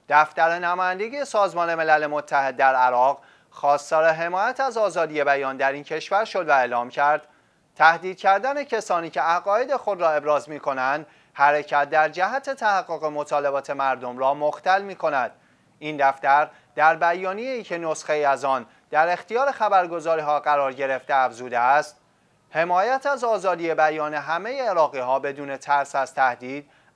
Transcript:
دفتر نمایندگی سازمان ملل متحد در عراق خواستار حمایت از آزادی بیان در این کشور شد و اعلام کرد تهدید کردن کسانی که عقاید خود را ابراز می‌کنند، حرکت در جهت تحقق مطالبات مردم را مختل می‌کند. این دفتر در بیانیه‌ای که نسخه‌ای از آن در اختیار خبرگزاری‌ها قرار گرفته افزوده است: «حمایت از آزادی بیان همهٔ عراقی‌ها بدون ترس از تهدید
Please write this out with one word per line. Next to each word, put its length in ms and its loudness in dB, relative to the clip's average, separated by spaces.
دفتر 500 4
نمایندگی 680 -2
سازمان 500 0
ملل 320 2
متحد 500 -2
در 180 4
عراق 460 2
خواستار 580 2
حمایت 520 -2
از 160 -2
آزادی 480 0
بیان 320 0
در 160 0
این 120 -10
کشور 400 -2
شد 240 -4
و 40 4
اعلام 360 2
کرد 380 0
تهدید 420 2
کردن 460 0
کسانی 460 -4
که 100 -4
عقاید 560 0
خود 240 -4
را 100 2
ابراز 380 0
می‌کنند، 580 -4
حرکت 560 2
در 180 2
جهت 420 -4
تحقق 540 -2
مطالبات 680 -2
مردم 480 -4
را 160 0
مختل 480 0
می‌کند. 480 -4
این 180 -8
دفتر 520 2
در 220 4
بیانیه‌ای 680 -4
که 160 -8
نسخه‌ای 460 -2
از 200 2
آن 220 -2
در 220 2
اختیار 400 -2
خبرگزاری‌ها 880 0
قرار 320 0
گرفته 420 -2
افزوده 440 0
است: 380 2
«حمایت 560 0
از 180 -2
آزادی 500 0
بیان 400 0
همهٔ 540 -4
عراقی‌ها 500 0
بدون 380 -6
ترس 380 -2
از 200 -2
تهدید 560 -2